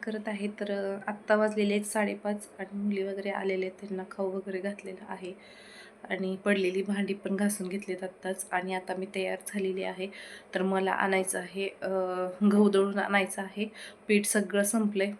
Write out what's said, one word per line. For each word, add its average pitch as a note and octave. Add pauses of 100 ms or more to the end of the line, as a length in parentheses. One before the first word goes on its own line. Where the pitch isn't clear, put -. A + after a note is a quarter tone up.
करत G#3+
आहे. G3+
तर, G#3
अ, G3
आत्ता G#3
वाजलेले G#3+
आहेत G#3
साडेपाच G#3 (100)
आणि G3+
मुली G3+
वगैरे G3
आलेले F#3+
आहेत. F#3
त्यांना F#3+
खाऊ G3
वगैरे F#3+
घातलेलं G3
आहे F#3 (760)
आणि F#3+
पडलेली G3
भांडी G3
पण G3
घासून G3+
घेतलीत F#3
आत्ताच. -
आणि F#3
आता F#3
मी F#3+ (100)
तयार F#3+ (100)
झालेली F#3+
आहे. F#3 (480)
तर F#3+
मला F#3+
आणायचं F#3+
आहे, F#3 (140)
अ, F#3 (600)
गहू G#3
दळून G3
आणायचं G3
आहे. G3+ (420)
पीठ G#3
सगळं G3+
संपलंय. G#3